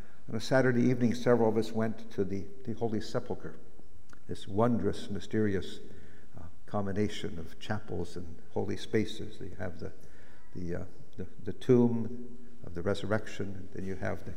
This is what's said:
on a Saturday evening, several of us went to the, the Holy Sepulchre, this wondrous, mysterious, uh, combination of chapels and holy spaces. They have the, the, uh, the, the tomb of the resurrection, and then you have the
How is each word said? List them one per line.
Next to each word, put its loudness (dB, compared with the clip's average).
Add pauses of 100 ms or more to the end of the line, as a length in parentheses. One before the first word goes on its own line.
(280)
on -2
a 0
Saturday 4
evening, 4
several 4
of 4
us 2
went 0
to 0
the, 0 (200)
the -2
Holy 0
Sepulchre, -2 (760)
this -2
wondrous, 2
mysterious, 0 (580)
uh, -4 (200)
combination 0
of -2
chapels -2
and -2 (260)
holy 0
spaces. 0
They -2
have -2
the, -2 (640)
the, 0
uh, -2 (340)
the, -2 (160)
the -2
tomb 4 (400)
of -2
the -2
resurrection, 0
and -2
then -4
you -2
have -2
the -2